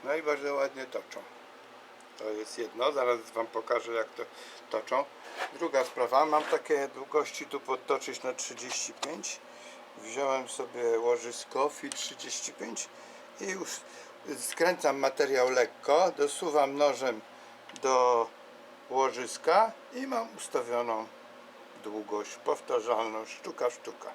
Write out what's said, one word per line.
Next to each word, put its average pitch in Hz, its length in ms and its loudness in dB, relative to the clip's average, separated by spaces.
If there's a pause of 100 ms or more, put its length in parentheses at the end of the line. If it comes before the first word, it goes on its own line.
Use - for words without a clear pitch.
No 139 120 0
i 165 60 -2
bardzo 143 340 0
ładnie 135 300 -2
toczą. - 380 -10 (920)
To 107 120 -6
jest 107 280 -6
jedno, 120 340 0
zaraz 123 280 2
wam 113 280 -4
pokażę, 117 460 -2
jak 110 160 0
to - 140 -10 (460)
toczą. 120 360 0 (480)
Druga 143 300 2
sprawa, 127 420 4
mam 151 180 4
takie 147 440 2
długości 139 580 -2
tu 139 140 -6
podtoczyć 131 640 -2
na 127 100 -4
trzydzieści 123 600 -6
pięć. - 460 -8 (580)
Wziąłem 131 520 0
sobie 120 500 0
łożysko 120 680 0
Fi - 200 -10
trzydzieści - 640 -8
pięć - 360 -8 (520)
i 202 40 -6
już 185 240 -4 (720)
skręcam 165 580 2
materiał 135 520 4
lekko, 143 680 4
dosuwam 143 600 2
nożem 127 440 2 (600)
do 123 460 6 (640)
łożyska 135 840 4 (220)
i 262 140 -6
mam 233 200 -2 (100)
ustawioną 120 680 -2 (760)
długość, 104 520 -6
powtarzalność, 110 960 -2
sztuka, - 380 -4
sztuka. - 460 -12